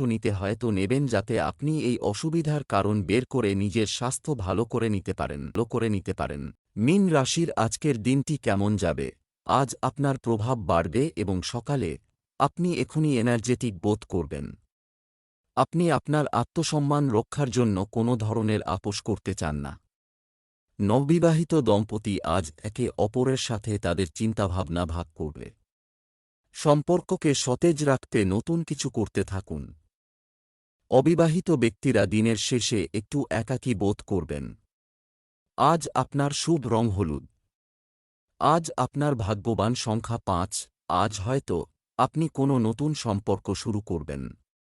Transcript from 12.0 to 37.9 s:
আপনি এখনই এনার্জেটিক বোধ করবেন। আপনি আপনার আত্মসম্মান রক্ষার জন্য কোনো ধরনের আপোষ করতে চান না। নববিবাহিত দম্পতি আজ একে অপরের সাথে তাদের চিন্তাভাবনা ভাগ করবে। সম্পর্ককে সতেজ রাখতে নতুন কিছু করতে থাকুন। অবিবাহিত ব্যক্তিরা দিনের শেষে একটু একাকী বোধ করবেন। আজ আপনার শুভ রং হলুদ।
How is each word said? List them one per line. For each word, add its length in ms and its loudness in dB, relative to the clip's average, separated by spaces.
আপনি 360 0
এখনই 420 0
এনার্জেটিক 600 0
বোধ 280 0
করবেন। 380 -6
আপনি 340 2
আপনার 420 0
আত্মসম্মান 800 0
রক্ষার 400 0
জন্য 260 2
কোনো 260 0
ধরনের 500 0
আপোষ 360 -4
করতে 320 -4
চান 220 -4
না। 160 -8
নববিবাহিত 720 4
দম্পতি 520 0
আজ 200 0
একে 220 -4
অপরের 440 2
সাথে 360 -4
তাদের 360 -2
চিন্তাভাবনা 720 -2
ভাগ 280 -6
করবে। 320 -10
সম্পর্ককে 800 2
সতেজ 480 2
রাখতে 400 2
নতুন 400 0
কিছু 260 -6
করতে 340 -2
থাকুন। 380 -8
অবিবাহিত 640 4
ব্যক্তিরা 500 2
দিনের 320 2
শেষে 420 0
একটু 240 -4
একাকী 420 -2
বোধ 320 0
করবেন। 380 -4
আজ 240 4
আপনার 400 0
শুভ 340 0
রং 200 4
হলুদ। 360 -2